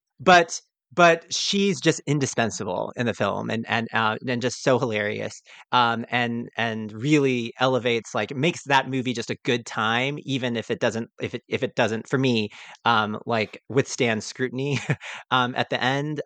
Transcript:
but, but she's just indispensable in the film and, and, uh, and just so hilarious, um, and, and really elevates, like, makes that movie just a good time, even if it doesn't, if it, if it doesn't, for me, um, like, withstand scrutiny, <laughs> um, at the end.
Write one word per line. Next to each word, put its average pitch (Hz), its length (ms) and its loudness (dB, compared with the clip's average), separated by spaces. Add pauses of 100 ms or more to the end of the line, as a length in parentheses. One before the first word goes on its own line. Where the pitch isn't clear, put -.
(200)
but, - 400 6 (340)
but 170 400 6
she's 196 460 0
just 160 260 2
indispensable 110 880 -2
in 123 100 -2
the 107 80 0
film 104 360 -2
and, 113 180 -4
and, 113 240 0
uh, 110 240 0 (100)
and 123 160 -2
just 120 200 -4
so 131 160 4
hilarious, 107 640 -4 (300)
um, 117 380 2
and, 117 460 -2
and 110 360 -4
really 127 680 2
elevates, 120 540 0
like, 113 220 -2
makes 156 280 0
that 135 260 2
movie 127 240 -2
just 113 160 -6
a 123 140 -4
good 120 220 0
time, 123 560 -2
even 123 340 -4
if 110 140 -6
it 107 100 -2
doesn't, 113 300 -2 (100)
if 123 140 -6
it, 120 140 -8
if 107 140 -2
it - 140 -4
doesn't, 113 320 0
for 139 100 0
me, 117 320 0 (360)
um, 110 400 2
like, 113 420 -4
withstand 117 560 0
scrutiny, 131 540 -4 (280)
<laughs> - 240 -12
um, 127 260 2
at 123 140 -2
the 127 120 -2
end. 143 440 -2